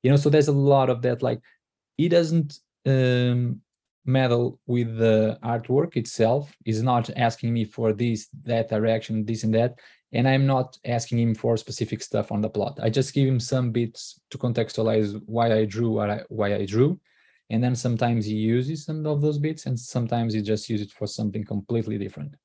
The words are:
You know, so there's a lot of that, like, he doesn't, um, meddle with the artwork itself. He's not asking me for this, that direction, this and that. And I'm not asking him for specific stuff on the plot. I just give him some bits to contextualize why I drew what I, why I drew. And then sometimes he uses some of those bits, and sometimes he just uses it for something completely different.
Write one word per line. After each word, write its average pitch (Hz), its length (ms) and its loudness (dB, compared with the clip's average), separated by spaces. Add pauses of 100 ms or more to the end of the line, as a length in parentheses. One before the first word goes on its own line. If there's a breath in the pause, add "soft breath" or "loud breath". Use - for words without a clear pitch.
You 131 80 4
know, 139 60 6
so 143 140 4
there's 151 180 6
a 147 40 2
lot 139 380 6
of 120 120 -2
that, 123 200 0
like, 120 180 -2 (560 soft breath)
he 165 120 2
doesn't, 165 500 2 (280)
um, 123 760 2 (460)
meddle 127 600 2
with 120 300 -2
the 113 480 4
artwork 123 520 -2
itself. 120 540 0 (140)
He's 110 180 -2
not 120 340 0
asking 117 360 0
me 117 140 0
for 113 260 0
this, 113 360 -2 (160)
that 117 260 -2
direction, 113 560 0
this 110 180 -4
and 110 100 0
that. 120 240 0 (340 loud breath)
And 123 140 0
I'm 135 200 4
not 131 300 0 (100)
asking 117 320 -2
him 117 160 2
for 117 220 0
specific - 460 -6
stuff - 300 -4
on 104 80 -2
the 107 80 -2
plot. 104 340 -6
I 113 80 0
just 131 240 0
give 139 140 4
him 131 100 2
some 123 320 -2
bits 117 480 -6 (120)
to - 80 -14
contextualize 110 880 0
why 117 260 0
I 110 140 4
drew 113 240 -2
what 107 200 0
I, 104 180 -4
why 104 260 -2
I 101 100 -2
drew. 120 340 2 (520 soft breath)
And 113 120 0
then 123 140 0
sometimes 117 500 0
he 107 80 -4
uses 123 520 -2
some 156 200 -6
of 151 140 -2
those 147 180 0
bits, 156 280 -6
and 127 120 -4
sometimes 117 560 -2
he 107 60 0
just 104 300 -4
uses 104 160 -2
it - 60 -20
for - 140 -8
something 107 380 -6
completely 107 540 -4
different. 101 360 -10 (100)